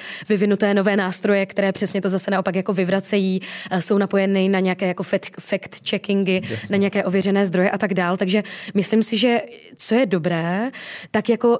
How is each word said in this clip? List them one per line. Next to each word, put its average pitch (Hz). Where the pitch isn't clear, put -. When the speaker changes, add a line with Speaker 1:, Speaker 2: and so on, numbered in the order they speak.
Speaker 1:
vyvinuté 202
nové 196
nástroje, 196
které 196
přesně 196
to 190
zase 185
naopak 190
jako 190
vyvracejí, 190
eh, 185
jsou 202
napojeny 196
na 190
nějaké 185
jako 180
fact, 185
fact-checkingy, 196
Speaker 2:
Jasně. 110
Speaker 1:
na 202
nějaké 196
ověřené 196
zdroje 180
a 196
tak 202
dál. 180
Takže 202
myslím 214
si, 220
že 240
co -
je 254
dobré, 175
tak 214
jako 233